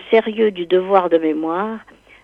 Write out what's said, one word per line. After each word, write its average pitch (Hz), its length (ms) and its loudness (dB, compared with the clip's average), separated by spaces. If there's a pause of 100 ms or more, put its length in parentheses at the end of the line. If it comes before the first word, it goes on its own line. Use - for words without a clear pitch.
sérieux 220 400 2
du 180 160 -8
devoir 185 460 2
de 165 80 4
mémoire, 165 580 -4 (460)